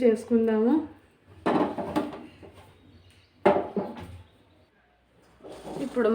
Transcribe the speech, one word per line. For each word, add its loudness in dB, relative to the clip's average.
చేసుకుందాము. 4
ఇప్పుడు 2